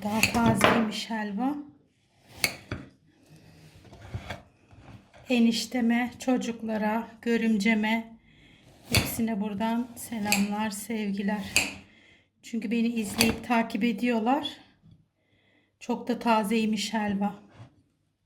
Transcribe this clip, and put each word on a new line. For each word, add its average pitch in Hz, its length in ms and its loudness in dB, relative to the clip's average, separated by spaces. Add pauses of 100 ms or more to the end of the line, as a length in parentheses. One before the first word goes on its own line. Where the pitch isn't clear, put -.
daha 214 180 0
tazeymiş 226 880 2
helva. 220 460 -4 (3750)
Enişteme, 233 880 4
çocuklara, 226 880 0 (140)
görümceme, 226 960 2 (720)
hepsine 226 520 0
buradan 226 540 -2
selamlar, 208 720 -2
sevgiler. 208 720 -4 (1000)
Çünkü 226 280 -6
beni 233 160 0
izleyip 226 600 0
takip 226 360 0
ediyorlar. 240 640 2 (1300)
Çok 233 280 -4
da 233 120 -2
tazeymiş 220 720 2
helva. 202 420 0 (920)